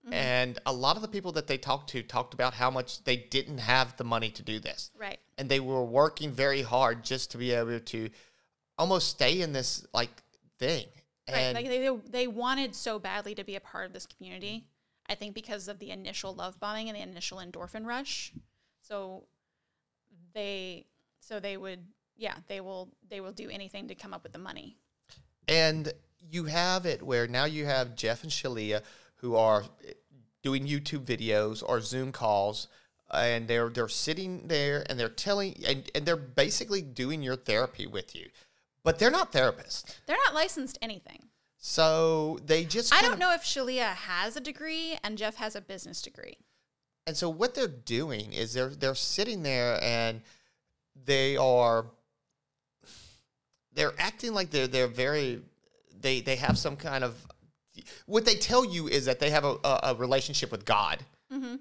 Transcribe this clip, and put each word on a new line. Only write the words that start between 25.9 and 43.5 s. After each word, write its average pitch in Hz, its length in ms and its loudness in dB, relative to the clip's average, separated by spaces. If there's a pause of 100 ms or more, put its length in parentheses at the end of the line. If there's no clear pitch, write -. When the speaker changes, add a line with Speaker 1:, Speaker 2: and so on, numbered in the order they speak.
Speaker 2:
you 165 160 -4
have 175 400 2
it 151 160 0
where 120 260 2
now 123 180 2
you 151 200 -2
have 127 300 0
Jeff 113 260 -2
and 160 100 -8
Shalia 107 500 -2 (380)
who 120 160 0
are 110 280 6 (800)
doing 135 240 0
YouTube 147 380 -4
videos 110 640 2
or 117 140 2
Zoom 127 300 -4
calls, 107 560 0 (440)
and 117 360 2
they're, 117 220 2
they're 117 180 -2
sitting 180 600 -4
there 143 420 0
and 131 100 -4
they're 113 100 0
telling, 202 460 -2 (100)
and, 135 300 0
and 147 100 0
they're 170 100 4
basically 156 640 0
doing 139 420 -4
your 131 120 -2
therapy 117 520 0
with - 280 -8
you. - 120 -14 (560)
But 165 160 4
they're 226 120 6
not 359 200 2
therapists. - 640 0 (100)
Speaker 1:
They're 320 120 -2 (100)
not 294 80 2
licensed 311 460 -2
anything. - 420 -12 (340)
Speaker 2:
So 160 880 4
they 165 200 4
just 226 280 4
Speaker 1:
I 339 40 10
Speaker 2:
kinda 466 140 8
Speaker 1:
don't - 80 -2
know 359 140 4
if 330 80 0
Shalia 254 520 0